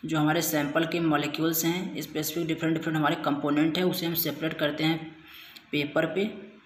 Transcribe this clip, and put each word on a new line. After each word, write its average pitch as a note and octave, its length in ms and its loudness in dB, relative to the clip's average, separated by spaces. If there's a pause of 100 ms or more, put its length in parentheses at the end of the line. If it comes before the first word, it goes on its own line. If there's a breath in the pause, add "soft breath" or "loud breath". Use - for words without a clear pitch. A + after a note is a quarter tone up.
जो D#3 140 0
हमारे D#3 240 4
सैंपल D3+ 440 0
के E3+ 140 -2
मॉलिक्यूल्स D#3 640 0
हैं, F3 360 -2
स्पेसिफिक D#3 460 -4
डिफरेंट D#3+ 300 0
डिफरेंट D#3+ 200 -2
हमारे D3 280 4
कंपोनेंट D3 540 2
हैं, F3+ 60 2
उसे E3+ 220 0
हम E3+ 80 -2
सेपरेट D#3 400 -2
करते D3 300 0
हैं D#3+ 160 2 (720 loud breath)
पेपर D3 340 0
पे G3+ 240 -2 (360)